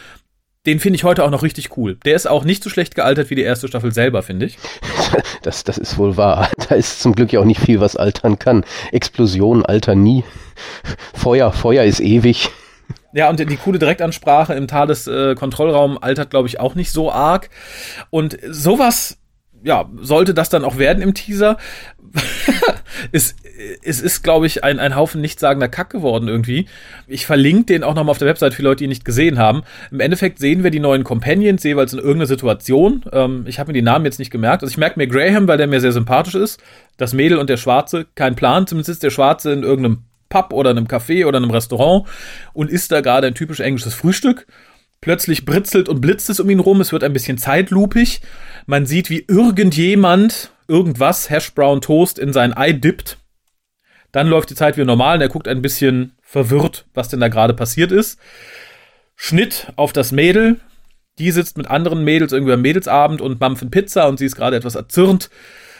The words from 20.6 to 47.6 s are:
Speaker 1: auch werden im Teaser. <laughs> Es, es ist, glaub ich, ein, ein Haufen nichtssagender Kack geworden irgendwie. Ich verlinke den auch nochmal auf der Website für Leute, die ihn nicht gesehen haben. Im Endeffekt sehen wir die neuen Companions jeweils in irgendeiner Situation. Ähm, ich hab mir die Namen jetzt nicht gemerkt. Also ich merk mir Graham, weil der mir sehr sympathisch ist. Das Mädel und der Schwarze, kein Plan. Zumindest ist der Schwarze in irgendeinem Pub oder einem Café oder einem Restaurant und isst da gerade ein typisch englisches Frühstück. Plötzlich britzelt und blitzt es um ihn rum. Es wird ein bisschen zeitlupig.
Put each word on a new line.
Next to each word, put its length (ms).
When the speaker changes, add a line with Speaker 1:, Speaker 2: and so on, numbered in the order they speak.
Speaker 1:
auch 140
werden 220
im 140
Teaser. 440
<laughs> 40
Es, 240
es 180
ist, 220
glaub 220
ich, 200
ein, 140
ein 180
Haufen 240
nichtssagender 480
Kack 220
geworden 380
irgendwie. 380
Ich 200
verlinke 400
den 180
auch 100
nochmal 180
auf 60
der 100
Website 260
für 80
Leute, 160
die 60
ihn 40
nicht 160
gesehen 340
haben. 240
Im 100
Endeffekt 380
sehen 260
wir 60
die 100
neuen 240
Companions 580
jeweils 300
in 60
irgendeiner 280
Situation. 880
Ähm, 340
ich 120
hab 80
mir 80
die 80
Namen 240
jetzt 120
nicht 120
gemerkt. 320
Also 80
ich 80
merk 180
mir 100
Graham, 400
weil 120
der 80
mir 140
sehr 120
sympathisch 440
ist. 260
Das 160
Mädel 240
und 140
der 80
Schwarze, 560
kein 200
Plan. 320
Zumindest 240
ist 120
der 80
Schwarze 420
in 100
irgendeinem 420
Pub 240
oder 160
einem 160
Café 400
oder 100
einem 140
Restaurant 580
und 160
isst 220
da 100
gerade 240
ein 80
typisch 260
englisches 340
Frühstück. 520
Plötzlich 420
britzelt 460
und 100
blitzt 300
es 100
um 80
ihn 120
rum. 200
Es 120
wird 120
ein 80
bisschen 240
zeitlupig. 880